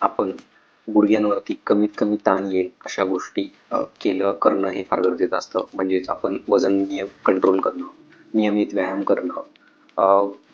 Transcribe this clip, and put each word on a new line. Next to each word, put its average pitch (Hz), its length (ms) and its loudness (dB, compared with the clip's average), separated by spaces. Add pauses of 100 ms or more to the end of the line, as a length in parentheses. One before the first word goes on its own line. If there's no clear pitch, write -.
आपण 98 300 0 (640)
गुडघ्यांवरती 104 720 2
कमीत 104 220 2 (100)
कमी 104 180 0
ताण 98 360 0
येईल 92 160 0 (160)
अशा - 200 -2
गोष्टी, 95 480 -4 (180)
अ, 98 100 -2 (200)
केलं, 98 320 0
करणं 98 360 2
हे 95 220 -4
फार 92 100 0
गरजेचं 90 360 0
असतं. - 280 -4 (100)
म्हणजेच 95 340 -2
आपण - 280 -4 (120)
वजन 98 240 4
नियम-, 98 520 -4
कंट्रोल 95 360 2
करणं, 90 240 -4 (500)
नियमित 104 380 2
व्यायाम 95 300 -2
करणं, 95 400 -2 (540)
अ, 98 320 4 (240)